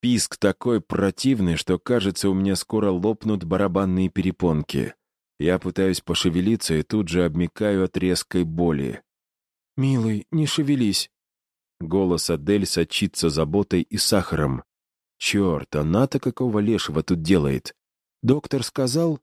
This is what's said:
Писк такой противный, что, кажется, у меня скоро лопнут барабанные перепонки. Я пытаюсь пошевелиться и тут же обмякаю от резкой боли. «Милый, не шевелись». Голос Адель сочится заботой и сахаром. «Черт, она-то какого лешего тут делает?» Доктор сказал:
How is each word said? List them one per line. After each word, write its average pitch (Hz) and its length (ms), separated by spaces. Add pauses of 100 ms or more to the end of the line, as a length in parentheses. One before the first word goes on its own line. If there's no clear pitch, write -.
Писк 120 340
такой 104 460
противный, 98 720
что, 87 240
кажется, 101 500
у 95 40
меня 95 240
скоро 104 340
лопнут 101 540
барабанные 92 640
перепонки. 80 880 (440)
Я 87 200
пытаюсь 92 420
пошевелиться 90 720
и 78 100
тут 107 240
же 87 160
обмякаю 90 640
от 90 100
резкой 90 480
боли. 80 580 (760)
«Милый, 117 520
не 156 160
шевелись». 139 640 (680)
Голос 87 500
Адель 87 360
сочится 85 640
заботой 80 540
и - 140
сахаром. 76 640 (540)
«Черт, 90 560
она-то 95 460
какого 120 400
лешего 101 420
тут 85 200
делает?» 73 520 (480)
Доктор 131 420
сказал: 143 600